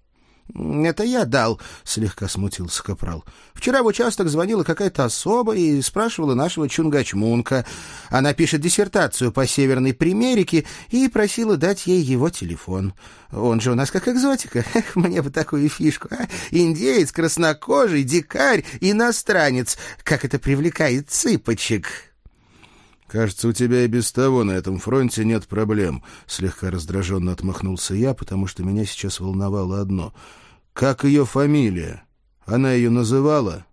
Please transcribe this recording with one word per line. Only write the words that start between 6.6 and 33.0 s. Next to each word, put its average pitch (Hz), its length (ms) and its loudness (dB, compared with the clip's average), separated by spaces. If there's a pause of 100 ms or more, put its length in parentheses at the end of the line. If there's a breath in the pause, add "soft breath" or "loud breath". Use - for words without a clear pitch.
Чунгачмунка. 123 1000 0 (420 loud breath)
Она 135 240 2
пишет 156 300 0
диссертацию 175 680 2
по 131 160 0
Северной 131 460 2
Примерике 190 720 2 (260 loud breath)
и 262 180 2
просила 214 480 0
дать 185 300 0
ей 185 140 4
его 131 300 2
телефон. 92 640 -6 (360 loud breath)
Он 113 300 0
же 120 120 0
у - 20 2
нас 131 160 0
как 190 180 -2
экзотика. 254 600 0
<laughs> - 60 -8
Эх, 226 220 0
мне 175 240 2
бы 139 100 -4
такую 151 380 0
фишку, - 420 -2
а? 247 160 -6 (240 loud breath)
Индеец, 175 640 2
краснокожий, 165 880 2
дикарь, 170 600 0 (160 loud breath)
иностранец. 185 960 2 (260 loud breath)
Как 143 220 0
это 131 140 -2
привлекает 139 720 0
цыпочек!" - 960 -2 (1000 soft breath)
"Кажется, 113 400 -2
у 117 40 2
тебя 123 320 2
и - 20 2
без 117 260 0
того 127 320 2
на 98 80 0
этом 92 260 -4
фронте 120 460 0
нет 110 240 0
проблем", — 101 560 -2 (220 loud breath)
слегка 92 440 -6
раздраженно 90 640 -2
отмахнулся 95 600 -6
я, 123 180 0
потому 98 340 -4
что 87 160 -8
меня 98 220 -2
сейчас - 340 -8
волновало 98 600 -2
одно. 95 320 -4 (640 loud breath)
"Как 131 300 0
ее 143 200 6
фамилия? 131 800 0 (400)
Она 127 280 2
ее 120 180 4
называла?" 123 840 2